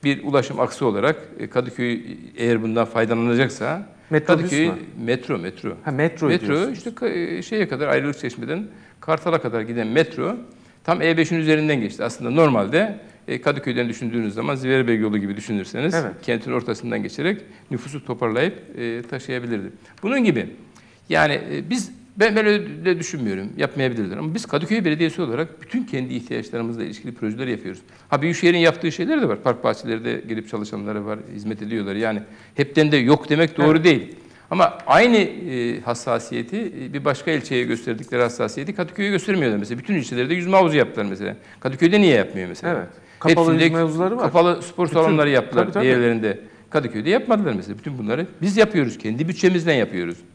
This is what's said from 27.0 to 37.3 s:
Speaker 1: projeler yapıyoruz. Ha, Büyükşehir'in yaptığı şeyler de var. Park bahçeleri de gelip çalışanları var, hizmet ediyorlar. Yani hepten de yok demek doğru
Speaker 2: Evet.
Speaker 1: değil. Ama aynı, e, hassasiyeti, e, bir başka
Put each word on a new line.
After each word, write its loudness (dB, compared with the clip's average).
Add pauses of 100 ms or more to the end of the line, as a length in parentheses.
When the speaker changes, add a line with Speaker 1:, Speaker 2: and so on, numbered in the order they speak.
Speaker 1:
projeler -6
yapıyoruz. -8 (280)
Ha, 0
Büyükşehir'in 4
yaptığı 2
şeyler 0
de 2
var. 0
Park 0
bahçeleri -2
de -4
gelip -6
çalışanları -8
var, -8 (160)
hizmet -8
ediyorlar. -6
Yani -2 (340)
hepten 4
de 6
yok 4
demek 2
doğru 6
Speaker 2:
Evet. 2
Speaker 1:
değil. 4 (340)
Ama 4
aynı, 8
e, 0
hassasiyeti, -4
e, -10
bir -6
başka 0